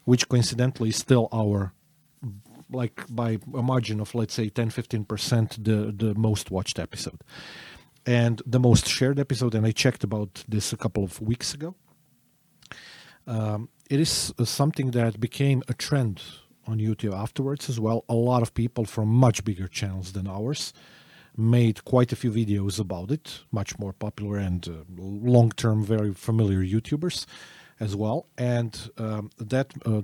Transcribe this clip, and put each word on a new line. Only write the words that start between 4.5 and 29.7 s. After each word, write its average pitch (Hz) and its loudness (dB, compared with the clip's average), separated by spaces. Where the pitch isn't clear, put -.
fifteen 110 -4
percent, 110 0
the, 107 2
the 104 0
most 110 0
watched 92 -4
episode. - -8
And 120 2
the 123 2
most 120 6
shared 139 0
episode, 123 0
and 107 2
I 110 4
checked - 0
about 104 -4
this 107 -2
a 107 -4
couple 101 -2
of 92 -6
weeks 113 -4
ago. 160 -10
Um, 110 -4
it 139 2
is, - 0
uh, 120 0
something 135 0
that 117 0
became 131 0
a 127 -2
trend 120 -2
on 110 -2
YouTube 107 -2
afterwards 135 -4
as 117 -4
well. 113 0
A 123 -2
lot 120 4
of 113 -2
people 117 -2
from 110 -2
much 120 6
bigger 95 -4
channels 95 -8
than 98 -4
ours 107 -6
made 113 4
quite 123 4
a - -2
few 120 -2
videos 101 0
about 92 -4
it, - -8
much - -4
more 98 -6
popular 104 -6
and, 90 -2
uh, 85 -8
long-term, 110 4
very 104 0
familiar 101 2
YouTubers 143 -2
as 101 -4
well. 107 -2
And, 120 -2
um, 107 -6
that, 131 -2